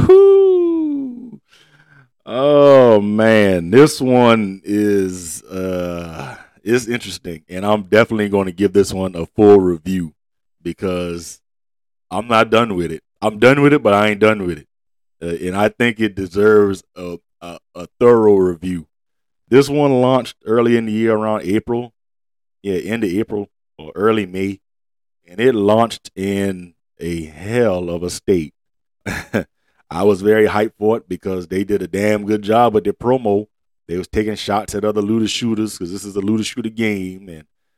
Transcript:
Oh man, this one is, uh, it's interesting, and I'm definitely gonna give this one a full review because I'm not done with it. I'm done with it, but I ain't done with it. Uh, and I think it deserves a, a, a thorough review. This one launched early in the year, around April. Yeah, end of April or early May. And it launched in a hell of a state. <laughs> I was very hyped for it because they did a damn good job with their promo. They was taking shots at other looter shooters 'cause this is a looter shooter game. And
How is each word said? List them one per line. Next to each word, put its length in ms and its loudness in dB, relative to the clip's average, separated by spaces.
Oh 760 6
man, 680 2
this 300 4
one 640 2
is, 800 -2
uh, 960 -8
it's 260 -2
interesting, 640 -10
and 160 -8
I'm 160 0
definitely 480 2
gonna 200 0
give 220 -2
this 220 2
one 200 -6
a 120 -6
full 340 6
review 540 -4
because 800 -8
I'm 160 -6
not 220 2
done 280 0
with 160 -4
it. 100 -14
I'm 180 -4
done 220 4
with 140 6
it, 80 0
but 100 4
I 160 4
ain't 120 -4
done 260 2
with 100 -6
it. 120 -20
Uh, 260 -8
and 80 -6
I 140 0
think 320 -2
it 140 -2
deserves 680 2
a, 220 -14
a, 160 -16
a 140 -14
thorough 360 6
review. 500 -2
This 200 4
one 320 0
launched 360 0
early 320 2
in 80 -4
the 60 -6
year, 220 0
around 280 -4
April. 500 -4
Yeah, 140 -6
end 280 -6
of 60 -2
April 400 -6
or 160 -18
early 300 0
May. 360 -8
And 140 -14
it 140 2
launched 640 0
in 580 -6
a 260 -8
hell 680 -2
of 120 -6
a 60 -6
state. 500 -4
<laughs> 60 -20
I 120 -6
was 200 0
very 240 2
hyped 320 -2
for 180 -2
it 120 -14
because 380 -8
they 160 -4
did 200 -4
a 40 -8
damn 380 -2
good 180 -4
job 320 2
with 100 0
their 100 -2
promo. 520 -2
They 100 -8
was 120 -8
taking 260 -4
shots 400 -6
at 100 -4
other 180 -2
looter 260 -2
shooters 500 -4
'cause 140 -10
this 120 -12
is 120 -12
a 40 -2
looter 220 -2
shooter 280 -8
game. 580 -8
And 180 -20